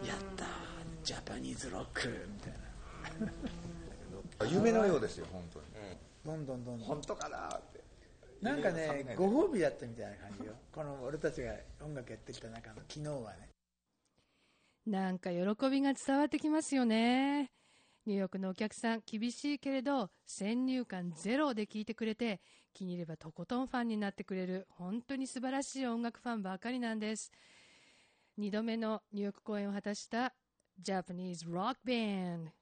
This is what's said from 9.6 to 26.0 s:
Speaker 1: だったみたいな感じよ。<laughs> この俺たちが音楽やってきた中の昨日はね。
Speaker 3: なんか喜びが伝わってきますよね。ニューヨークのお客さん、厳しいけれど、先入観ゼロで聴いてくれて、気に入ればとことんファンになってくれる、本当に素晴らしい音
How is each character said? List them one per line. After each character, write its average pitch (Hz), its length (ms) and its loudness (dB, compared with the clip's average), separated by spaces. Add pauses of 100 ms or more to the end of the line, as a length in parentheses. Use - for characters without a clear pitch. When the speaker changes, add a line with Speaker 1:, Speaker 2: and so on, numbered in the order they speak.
Speaker 1:
だ 147 80 6
っ - 100 -4
た 131 80 -6
み 113 80 -8
た 107 120 -6
い 101 40 -8
な 101 60 -12
感 101 220 -12
じ 107 60 -6
よ。 107 160 -8
<laughs> - 100 -20
こ 156 120 -6
の 139 200 -6
俺 143 140 -4
た 156 140 2
ち 151 100 -4
が 110 140 -2 (260)
音 147 140 -6
楽 120 160 -6
や 110 60 -8
っ - 20 -14
て - 120 -14
き 123 80 -8
た 117 100 -10
中 113 240 -12
の - 20 -14 (120)
昨 151 160 -8
日 151 60 -2
は 117 280 -4
ね。 - 120 -16 (1400)
Speaker 3:
な 190 260 2
ん 185 60 0
か 185 140 -2
喜 175 80 2 (320)
び 269 100 4
が 277 120 6
伝 269 260 2
わ 302 60 8
っ - 40 2
て 294 100 0
き 311 80 0
ま 311 140 4
す 277 140 0
よ 254 100 6
ね。 254 640 6 (560)
ニ 208 80 2
ュ 196 40 4
ー - 20 4
ヨ 190 80 4
ー - 20 -2
ク - 80 -4
の 190 120 0
お 185 40 -2
客 214 220 -2
さ 226 220 2
ん、 214 60 -6
厳 233 280 0
し 285 240 0
い - 20 -6
け 277 140 -2
れ 269 100 2
ど、 254 300 2 (160)
先 233 400 0
入 254 180 2
観 180 280 -2
ゼ 196 240 2
ロ 285 180 4
で 214 100 2
聴 214 140 -6
い 214 60 -2
て 220 100 -4
く 226 100 -2
れ 220 80 0
て、 214 260 0 (320)
気 - 140 -8
に 180 80 -2
入 175 60 -4
れ 170 60 -2
ば 160 120 -8
と 160 140 -12
こ - 160 -8
と 247 120 2
ん 262 60 2
フ 254 100 -4
ァ 247 60 4
ン 233 60 2
に 220 100 2
な 202 120 2
っ - 40 -6
て 202 100 -8
く 190 120 -2
れ 185 100 0
る、 185 240 -2
本 190 320 -4
当 277 140 -4
に 262 100 0
素 254 140 -6
晴 262 120 0
ら 269 120 2
し - 140 -6
い 262 100 2
音 233 160 2